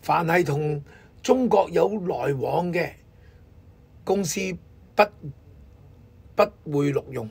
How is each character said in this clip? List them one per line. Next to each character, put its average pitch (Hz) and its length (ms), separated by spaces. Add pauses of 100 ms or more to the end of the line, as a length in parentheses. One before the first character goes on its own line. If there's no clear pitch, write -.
凡 160 260
係 170 180
同 147 380 (400)
中 254 260
國 196 220
有 170 180 (180)
來 135 280
往 147 380
嘅 170 200 (1120)
公 196 200
司 175 160 (540)
不， - 80 (1300)
不 156 440
會 143 140
錄 135 180
用。 117 200